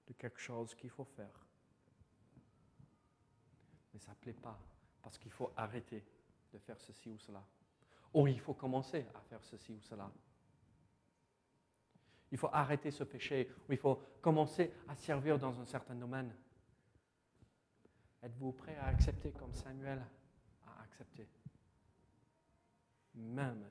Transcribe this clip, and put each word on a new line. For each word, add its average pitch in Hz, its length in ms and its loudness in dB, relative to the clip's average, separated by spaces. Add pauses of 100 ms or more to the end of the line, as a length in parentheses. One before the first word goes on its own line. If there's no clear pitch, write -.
de 127 60 -16
quelque - 260 -10
chose 117 360 -6
qu'il 127 140 -12
faut - 160 -10
faire. - 420 -16 (2500)
Mais 104 60 -16
ça 104 120 -18
ne 104 60 -18
plaît 120 160 -10
pas, 110 260 -12 (420)
parce - 160 -16
qu'il 110 140 -16
faut - 240 -4
arrêter 110 500 -6 (480)
de 104 60 -16
faire 113 200 -14
ceci - 300 -16
ou 110 80 -10
cela. 101 260 -14 (680)
Ou 143 140 12
il 127 120 4
faut - 140 -4
commencer 131 600 -2
à - 60 -16
faire 113 200 -16
ceci - 320 -16
ou 107 80 -14
cela. 101 300 -10 (2250)
Il 131 60 -2
faut - 140 0
arrêter 147 400 4
ce 143 140 -4
péché, 131 440 0 (180)
ou - 40 -2
il 131 80 4
faut - 160 6 (260)
commencer 160 520 6 (160)
à 143 60 -6
servir 147 440 2
dans 127 200 0
un 123 60 -8
certain 127 300 -6
domaine. 120 400 -6 (1900)
Êtes-vous 127 300 -6
prêt 151 240 -12
à 135 120 -2
accepter 143 440 8
comme 127 220 -10
Samuel 135 520 -4 (600)
a 117 160 -18
accepté ? 110 480 -18 (1800)
Même 117 580 -4